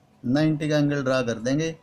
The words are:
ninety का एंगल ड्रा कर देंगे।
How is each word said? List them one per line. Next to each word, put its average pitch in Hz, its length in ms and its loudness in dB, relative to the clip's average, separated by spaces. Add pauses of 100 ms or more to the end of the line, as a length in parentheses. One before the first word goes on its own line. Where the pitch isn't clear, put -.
(240)
ninety 151 460 0
का 151 80 2
एंगल 143 260 0
ड्रा 131 180 0
कर 113 180 -2
देंगे। 143 320 -2 (120)